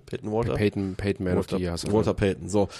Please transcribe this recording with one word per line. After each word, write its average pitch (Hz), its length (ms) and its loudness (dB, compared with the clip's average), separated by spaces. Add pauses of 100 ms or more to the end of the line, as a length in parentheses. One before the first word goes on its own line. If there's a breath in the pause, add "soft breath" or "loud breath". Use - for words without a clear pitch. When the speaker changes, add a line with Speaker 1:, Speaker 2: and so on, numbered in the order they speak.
Speaker 1:
Peyton 107 280 -8
Walter? 113 220 0
Speaker 2:
Peyton, 98 400 0
Peyton 98 280 -2
Man 90 140 2
of 85 80 0
the - 80 -4
Speaker 1:
Walter, 92 100 0
Speaker 2:
Year 87 80 -2
hast 85 120 -4
du 101 100 0
Speaker 1:
Walter 107 200 2
Speaker 2:
gesagt. - 60 -4
Speaker 1:
Payton, 92 300 0
so. 101 180 4 (120 loud breath)